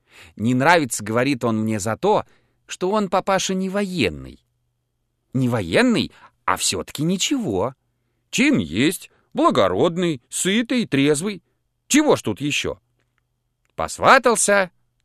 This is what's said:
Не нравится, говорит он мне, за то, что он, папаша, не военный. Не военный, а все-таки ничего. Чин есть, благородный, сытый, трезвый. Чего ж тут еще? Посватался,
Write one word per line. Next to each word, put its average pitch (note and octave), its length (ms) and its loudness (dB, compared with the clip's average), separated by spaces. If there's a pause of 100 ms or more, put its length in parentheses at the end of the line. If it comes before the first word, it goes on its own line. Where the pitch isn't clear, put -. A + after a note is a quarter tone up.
(360)
Не A#2 200 0
нравится, C#3+ 480 2
говорит B2 420 -2
он A2 140 0
мне, A2 200 -2
за G#2+ 160 -4
то, F3+ 300 0 (400)
что - 260 -6
он, G#3 180 0
папаша, F#3+ 440 0
не F#3+ 160 -4
военный. D3 760 -4 (880)
Не B2+ 140 0
военный, A#2+ 640 0 (320)
а F#2 140 0
все-таки - 460 -6
ничего. E3 720 -2 (540)
Чин C4 280 2
есть, G#2 520 -2 (240)
благородный, E3 960 2
сытый, A3+ 560 -2
трезвый. D3+ 580 0 (440)
Чего C#4+ 280 4
ж - 80 -6
тут A2 180 -4
еще? C3+ 380 -4 (960)
Посватался, G3+ 960 2 (340)